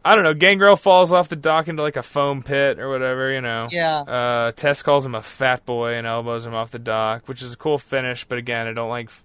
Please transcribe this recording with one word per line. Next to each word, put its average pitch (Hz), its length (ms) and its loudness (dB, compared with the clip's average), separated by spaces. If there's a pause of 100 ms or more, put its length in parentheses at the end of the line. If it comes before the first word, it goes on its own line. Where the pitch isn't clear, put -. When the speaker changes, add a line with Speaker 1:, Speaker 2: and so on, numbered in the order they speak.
Speaker 1:
I 190 100 6
don't 208 80 4
know, 156 120 4
Gangrel 196 420 6
falls 180 360 6
off 180 180 4
the 170 60 -6
dock 156 320 0
into, 156 140 -6
like, 147 140 -2
a 127 60 -6
foam 143 420 -2
pit 139 340 0
or 123 100 -8
whatever, 131 440 -2
you 131 80 -4
know. 117 320 -6
Speaker 2:
Yeah. 160 300 0
Speaker 1:
Uh, 120 500 -2
Test - 320 -2
calls 143 200 4
him 123 120 -8
a 107 60 -8
fat 131 440 -2
boy 117 280 -2
and 117 120 -6
elbows 117 400 -6
him 117 80 -10
off 113 160 -6
the 120 80 -14
dock, 110 500 -4
which 127 140 -12
is 123 120 -14
a - 20 -20
cool 151 200 0
finish, 127 480 -4
but 123 140 -6
again, 117 300 -4
I 113 40 -8
don't 117 160 -6
like 120 200 -6
f-, - 160 -20